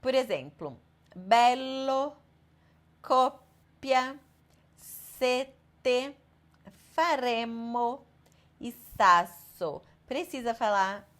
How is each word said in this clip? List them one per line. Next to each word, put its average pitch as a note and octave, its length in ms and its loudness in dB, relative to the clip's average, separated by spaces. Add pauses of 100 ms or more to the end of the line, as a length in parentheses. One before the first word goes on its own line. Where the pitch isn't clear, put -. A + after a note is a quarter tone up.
Por C4 140 -4
exemplo, D#3 640 -4 (360)
bello, C4 1000 0 (840)
coppia, C4 1160 -2 (560)
sette, B3+ 1400 -4 (760)
faremmo A#3+ 1120 -2 (540)
e A#3 140 -10 (220)
sasso. F3 840 2 (240)
Precisa B3+ 480 -6
falar G3+ 540 0 (120)